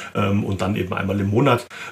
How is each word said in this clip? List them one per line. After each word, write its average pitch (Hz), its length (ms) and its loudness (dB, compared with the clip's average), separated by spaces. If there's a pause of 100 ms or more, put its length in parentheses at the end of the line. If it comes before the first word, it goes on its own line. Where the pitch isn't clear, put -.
(140)
ähm, 101 280 2
und 95 200 -2
dann 98 120 0
eben 92 200 -4
einmal 98 260 -2
im 98 80 0
Monat, 120 380 4 (260)